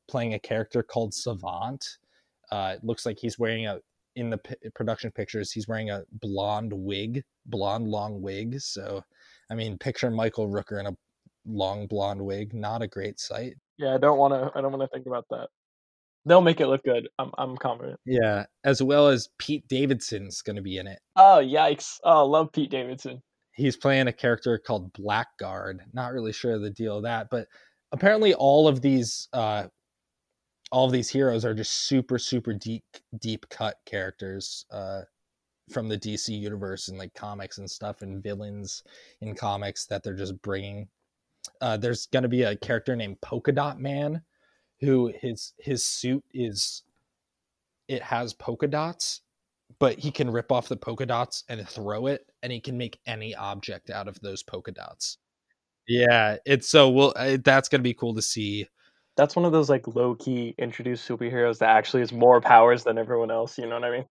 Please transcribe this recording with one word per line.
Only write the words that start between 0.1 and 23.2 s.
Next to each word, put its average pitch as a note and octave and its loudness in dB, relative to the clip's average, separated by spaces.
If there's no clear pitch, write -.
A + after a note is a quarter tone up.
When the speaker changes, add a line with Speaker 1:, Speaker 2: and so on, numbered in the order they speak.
Speaker 1:
a G#2+ -4
character A2+ -4
called A2 -4
Savant. F#2+ -10
Uh, F#2+ -4
it - -16
looks A2+ -6
like A2 -6
he's A2+ -8
wearing A2+ -4
a, G2 -6
in A#2+ -6
the A2 -4
p-, - -16
production A2+ -6
pictures, G#2 -8
he's G#2 -10
wearing A2 -6
a G2+ -8
blonde G#2 -4
wig, G2+ -6
blonde G2+ -2
long G#2 -6
wig. A2 -8
So, G2 -10
I A2 -8
mean, A2 -6
picture B2 -4
Michael A2 -2
Rooker G2+ -6
in G2 -8
a G2 -8
long G2+ -4
blonde G2 -4
wig, G2+ -6
not A2 -6
a A2+ -6
great G#2 -10
sight. B2 -10
Speaker 2:
Yeah, C#3 -2
I C3 2
don't D3 6
wanna, C#3 4
I C#3 -4
don't C3+ -2
wanna C3+ -4
think C3 -10
about B2 -6
that. A#2+ -8
They'll E3+ 10
make E3 4
it C3+ 2
look C3+ 2
good. B2 0
I'm, B2+ -6
I'm C3 -6
confident. B2 -8
Speaker 1:
Yeah, A2 2
as C#3 2
well C#3+ 6
as B2+ 2
Pete - -6
Davidson's B2+ -4
gonna G#2 -8
be F#2+ -8
in F#2 -10
it. G2 -16
Speaker 2:
Oh, F#3+ 12
yikes. D3 0
Oh, D#3+ 8
love D3+ 2
Pete C#3+ -2
Davidson. B2+ -8